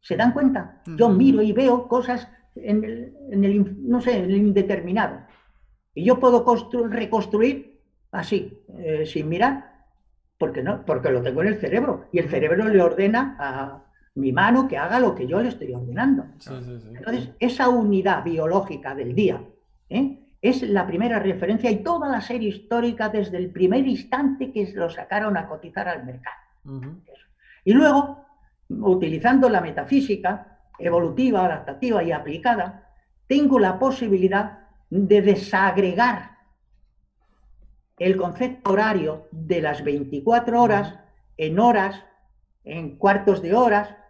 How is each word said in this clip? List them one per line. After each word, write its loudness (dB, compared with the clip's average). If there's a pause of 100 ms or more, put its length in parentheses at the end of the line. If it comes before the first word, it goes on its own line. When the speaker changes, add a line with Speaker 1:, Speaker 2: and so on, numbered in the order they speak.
Speaker 1:
¿Se -6
dan 2
cuenta? -2 (160)
Yo 6
Speaker 2:
Ujú. 4
Speaker 1:
miro 6
y 2
veo 2
cosas -2 (280)
en -2
el, -12 (180)
en 2
el 2
in-, 0 (100)
no 2
sé, 0
en -2
el 2
indeterminado. 0 (760)
Y -8
yo 6
puedo 4
constru-, 0
reconstruir -2 (320)
así, -6 (160)
eh, -4
sin -6
mirar, -2 (560)
porque -2
no, -6
porque -2
lo 2
tengo -2
en 2
el -2
cerebro. -2
Y 0
el -2
Speaker 3:
Ujú. -6
Speaker 1:
cerebro 0
le 6
ordena 0
a -10 (300)
mi -2
mano 2
que -4
haga 0
lo 2
que -8
yo -2
le -2
estoy -10
ordenando. -2 (140)
Speaker 3:
Sí, -16 (100)
sí, -14
sí. -20
Speaker 1:
Entonces, -8 (100)
esa 2
unidad 2
biológica -2
del -6
día, 0 (460)
¿eh? -4 (160)
es 0
la 0
primera -2
referencia -2
y -2
toda -2
la -2
serie -6
histórica -4
desde -4
el -6
primer 2
instante -2
que -4
lo -4
sacaron -4
a -6
cotizar -10
al -8
mercado. -16 (280)
Speaker 3:
Ujú. -14 (640)
Speaker 1:
Y 4
luego, 4 (440)
utilizando 2
la 4
metafísica -4 (180)
evolutiva, 0
adaptativa -2
y -2
aplicada, -4 (380)
tengo 4
la 2
posibilidad 0 (300)
de 4
desagregar 0 (1600)
el 2
concepto -4
horario 0
de -4
las -4
veinticuatro 0
horas 2
Speaker 3:
Ujú. -20 (400)
Speaker 1:
en -2
horas, 2 (600)
en -12
cuartos 2
de 0
horas 2 (160)